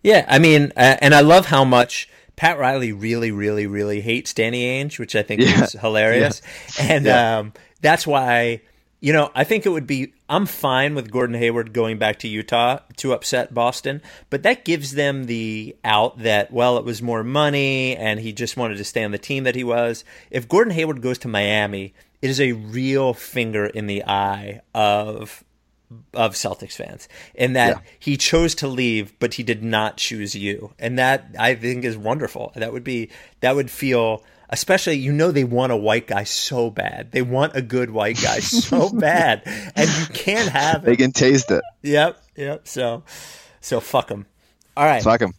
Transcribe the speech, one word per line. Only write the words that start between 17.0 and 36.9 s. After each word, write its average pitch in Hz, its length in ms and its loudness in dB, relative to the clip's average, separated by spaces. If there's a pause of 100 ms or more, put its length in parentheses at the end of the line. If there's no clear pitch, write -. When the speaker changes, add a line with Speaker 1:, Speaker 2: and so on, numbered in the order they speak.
Speaker 1:
more 117 220 -4
money 135 720 0
and 107 240 -2
he 113 120 -10
just 113 240 -8
wanted 113 220 -4
to 101 60 -10
stay 113 200 -4
on 104 60 -4
the 101 80 -6
team 135 260 -6
that 127 100 0
he 127 100 -6
was. 117 400 -2 (260)
If 117 180 -6
Gordon 208 260 2
Hayward 156 280 -4
goes 127 160 -2
to - 100 -12
Miami, 101 680 -2 (280)
it 131 80 -2
is 135 100 -2
a 131 120 2
real 127 640 -2
finger 110 520 -4
in 107 200 -6
the 101 180 -4
eye 101 560 -4 (140)
of, 107 680 -2 (720)
of 113 200 0
Celtics - 400 -8
fans - 340 -16 (260)
in 127 200 -2
that 117 220 4
Speaker 2:
Yeah. - 40 -16 (180)
Speaker 1:
he 143 180 -2
chose 165 400 2
to 143 120 -6
leave, 117 500 -2
but 120 160 -4
he - 80 -10
did 110 200 -4
not 110 340 -2
choose 104 380 -6
you. 101 440 -8
And 117 200 -4
that, 131 400 0
I 120 160 2
think, 123 300 -6
is 113 120 -4
wonderful. 110 580 -6
That 117 180 -6
would 123 120 -10
be, 120 260 -6 (300)
that 127 160 2
would 131 140 -2
feel, 117 520 0 (280)
especially, 185 460 0
you 135 160 -2
know, 160 200 2
they 143 120 2
want 127 280 0
a 117 40 0
white 107 300 0
guy 101 180 -2
so 120 460 -4
bad. 107 420 -8